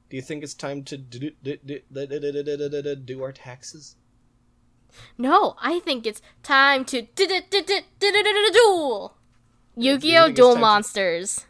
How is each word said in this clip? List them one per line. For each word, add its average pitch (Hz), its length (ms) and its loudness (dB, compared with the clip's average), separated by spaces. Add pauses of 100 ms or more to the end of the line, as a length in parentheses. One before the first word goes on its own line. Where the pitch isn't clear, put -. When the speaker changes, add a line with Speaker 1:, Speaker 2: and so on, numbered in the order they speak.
Speaker 1:
Do - 60 -14
you 170 60 -10
think 151 220 -12
it's 139 100 -14
time 139 300 -10
to 139 140 -14
do, 123 220 -18
do, 147 120 -8 (100)
do, 147 240 -10
do, 139 140 -12 (260)
do, 139 140 -10
do, 143 240 -6
do, 143 260 -6
do, 143 120 -6
do, 143 140 -6
do 131 280 -12
our 135 80 -8
taxes? 135 640 -20 (1200)
Speaker 2:
No, 277 440 0
I 330 180 -2
think 254 260 -6
it's 214 160 -8 (220)
time 269 420 2
to 254 160 -6
do, 359 260 -4
do, 370 120 -2 (100)
do, 392 120 0
do, 370 180 -4 (200)
do, 403 120 0
do, - 0 -
do, 403 120 2
do, 415 300 0
duel. 320 640 2 (580)
Speaker 1:
Yeah, 233 80 -6
do 269 240 0
you 330 60 4
Speaker 2:
Yu-Gi-Oh! 330 120 8
Speaker 1:
think 311 60 4
it's 247 60 -6
Speaker 2:
Duel 247 120 10
Speaker 1:
time 240 80 6
to 233 40 -2
Speaker 2:
Monsters. 202 880 0